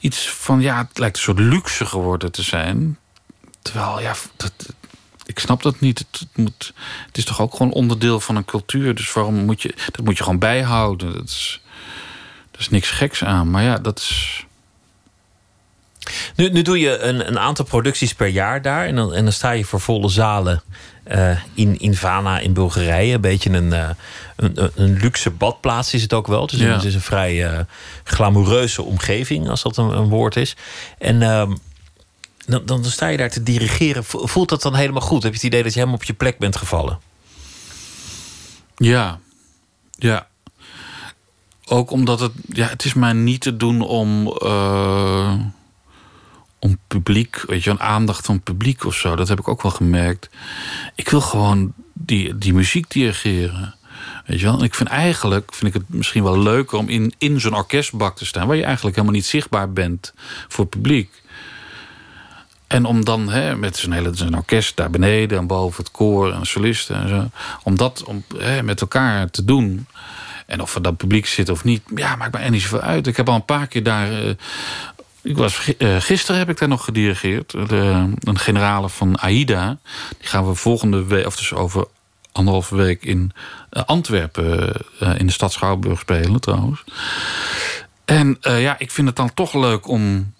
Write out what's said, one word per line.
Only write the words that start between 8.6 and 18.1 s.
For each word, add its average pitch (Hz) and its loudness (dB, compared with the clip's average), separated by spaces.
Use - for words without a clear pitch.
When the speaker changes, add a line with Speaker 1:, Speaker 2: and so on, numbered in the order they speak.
Speaker 1:
Dus 110 -6
waarom 107 0
moet 104 0
je, - -6
dat 117 -8
moet 101 2
je - -4
gewoon 92 0
bijhouden. 110 0
Dat 85 -10
is, - -8
er - -20
is - -6
niks 98 2
geks - -2
aan. 90 2
Maar 95 2
ja, 120 2
dat 107 -4
is - -6
Speaker 2:
Nu, 180 4
nu 170 4
doe 180 4
je 135 2
een, 120 0
een 110 0
aantal 139 0
producties 123 0